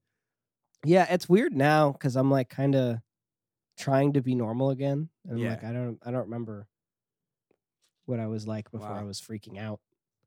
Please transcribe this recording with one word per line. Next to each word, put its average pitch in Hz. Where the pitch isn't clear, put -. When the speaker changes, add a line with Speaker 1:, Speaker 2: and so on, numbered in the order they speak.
Speaker 1:
Yeah, 170
it's 180
weird 233
now 147
'cause 131
I'm, 135
like, 135
kinda 131
trying 139
to 139
be 127
normal 123
again. 139
And 120
I'm 117
Speaker 2:
Yeah. 113
Speaker 1:
like, 113
I 113
don't, 120
I 120
don't 123
remember 107
what 123
I 113
was 110
like 110
before 107
Speaker 2:
Wow. 104
Speaker 1:
I 104
was 98
freaking 107
out. 107